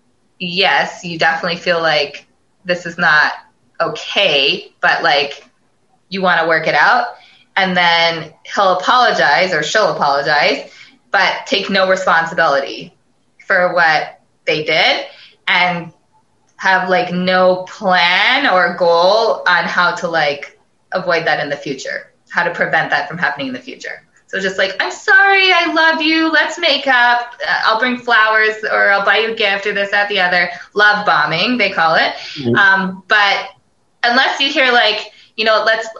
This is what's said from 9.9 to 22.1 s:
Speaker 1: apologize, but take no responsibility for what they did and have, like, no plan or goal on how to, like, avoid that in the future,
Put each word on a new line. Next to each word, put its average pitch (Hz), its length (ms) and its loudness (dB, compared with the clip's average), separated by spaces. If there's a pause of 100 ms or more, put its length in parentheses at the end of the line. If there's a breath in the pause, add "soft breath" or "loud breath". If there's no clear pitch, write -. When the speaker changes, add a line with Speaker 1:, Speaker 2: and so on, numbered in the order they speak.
Speaker 1:
apologize, 156 800 0 (400 loud breath)
but 185 360 0
take 196 220 -4
no 190 220 2
responsibility 165 1040 0 (500)
for 180 300 0
what 160 460 0 (260)
they 156 160 0
did 160 440 0 (420 loud breath)
and 175 440 -2 (640)
have, 185 320 0
like, 175 240 0
no 185 560 2
plan 196 800 0
or 185 300 2
goal 185 680 2
on 175 180 2
how 185 300 0
to, 180 140 -6
like, 151 500 -4 (340)
avoid 170 320 -2
that 151 140 0
in 143 100 -6
the 143 80 -6
future, - 560 -10 (180)